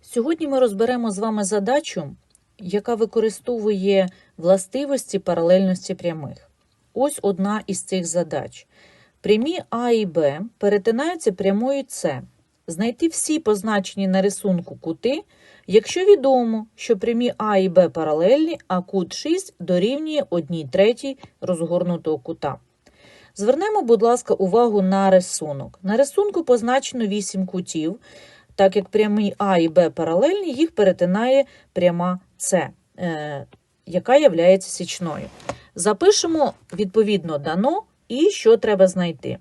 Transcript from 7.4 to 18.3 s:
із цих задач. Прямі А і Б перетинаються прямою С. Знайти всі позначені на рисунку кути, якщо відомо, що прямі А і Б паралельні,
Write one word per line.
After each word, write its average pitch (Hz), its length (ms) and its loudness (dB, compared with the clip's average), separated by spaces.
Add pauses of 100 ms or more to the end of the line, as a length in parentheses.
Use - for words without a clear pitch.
із 185 140 -6
цих 185 240 -6
задач. 165 640 -6 (540)
Прямі 240 380 0 (100)
А 240 220 -2
і 220 140 2
Б 151 360 -2 (160)
перетинаються 226 760 0
прямою 214 580 -2
С. 131 320 -6 (460)
Знайти 226 400 -4
всі 311 320 -4
позначені 202 680 -2
на 190 140 2
рисунку 190 540 -2
кути, 240 480 -6 (440)
якщо 220 380 2
відомо, 254 680 4
що 226 220 -2
прямі 233 400 -2
А 214 200 0
і 190 120 4
Б 170 200 6
паралельні, 190 800 2